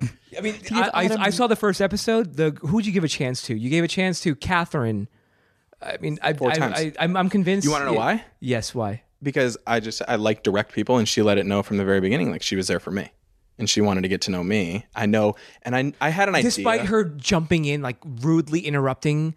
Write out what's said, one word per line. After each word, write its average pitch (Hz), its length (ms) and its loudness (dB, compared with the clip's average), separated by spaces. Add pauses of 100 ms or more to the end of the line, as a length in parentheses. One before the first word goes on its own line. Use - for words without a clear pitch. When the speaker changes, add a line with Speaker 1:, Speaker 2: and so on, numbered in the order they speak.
(380)
Speaker 1:
I - 20 -8
mean, 214 140 -4
Speaker 2:
to - 60 -16
give - 180 -10
Speaker 1:
I, 196 160 2
I, 175 120 2
Speaker 2:
Autumn 214 140 0
Speaker 1:
I 196 100 2
saw 233 180 2
the 214 80 4
first 202 240 0
episode. 196 560 0
The, 156 140 2 (100)
who'd 202 260 0
you 208 60 -2
give 185 120 2
a 151 40 0
chance 127 340 -2
to? 113 140 -4
You 117 140 -4
gave 165 120 2
a 170 60 0
chance 185 320 -2
to 151 160 0
Catherine. 120 720 -2 (760)
I - 160 -8
mean, 156 220 -6
I, 151 140 0
Speaker 3:
Four 135 160 0
Speaker 1:
I, 151 60 2
Speaker 3:
times. 135 200 0
Speaker 1:
I, 156 220 -2
I'm, 175 180 0
I'm 185 140 2
convinced. 190 340 2
Speaker 3:
You 147 60 4
wanna 143 160 0
know 127 60 0
Speaker 1:
Yeah. 110 60 2
Speaker 3:
why? 170 260 0 (160)
Speaker 1:
Yes, 120 340 -4
why? 110 280 -4 (200)
Speaker 3:
Because 135 340 0 (100)
I 117 140 2
just, 110 260 -8
I 120 100 0
like 107 260 0
direct 101 300 0
people, 123 260 2
and 107 100 2
she - 140 2
let 101 160 4
it 95 80 0
know 98 160 2
from 101 160 -2
the 98 80 0
very 98 160 4
beginning, 120 280 0
like, 80 120 -8
she - 140 -4
was 92 120 -2
there 87 120 0
for - 100 -12
me. 95 200 -6 (480)
And 110 100 -2
she 104 140 2
wanted 98 200 2
to 95 60 -2
get 95 140 -2
to - 80 -4
know 90 140 -2
me. 95 500 -2
I 110 120 -4
know, 104 300 2 (260)
and 123 140 -4
I, 135 240 -2
I 143 100 0
had 196 180 2
an 190 60 0
idea. 170 160 2
Speaker 1:
Despite 226 360 0
her 220 180 2
jumping 160 640 0
in, 143 160 -2
like, 127 140 -6 (260)
rudely 160 380 2
interrupting 147 760 0